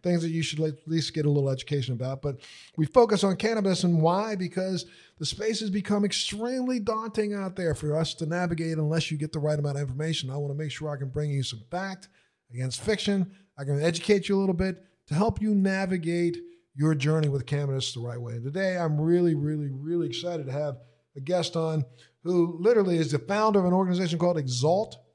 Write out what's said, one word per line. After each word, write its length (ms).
things 180
that 80
you 140
should 160
at 280
least 280
get 100
a 60
little 180
education 460
about. 260
But 160
we 80
focus 380
on 120
cannabis, 480
and 160
why? 360
Because 500
the 80
space 360
has 100
become 340
extremely 760
daunting 540
out 220
there 180
for 240
us 160
to 140
navigate 500
unless 320
you 80
get 140
the 80
right 180
amount 200
of 40
information. 480
I 80
wanna 160
make 160
sure 220
I 60
can 120
bring 220
you 100
some 300
fact 360
against 280
fiction. 500
I 60
can 180
educate 480
you 80
a 40
little 120
bit 320
to 80
help 260
you 140
navigate 840
your 180
journey 360
with 180
cannabis 460
the 60
right 220
way. 120
And 100
today, 340
I'm 240
really, 320
really, 380
really 340
excited 400
to 60
have 260
a 20
guest 360
on 280
who 380
literally 400
is 120
the 60
founder 400
of 80
an 80
organization 460
called 180
Exalt 600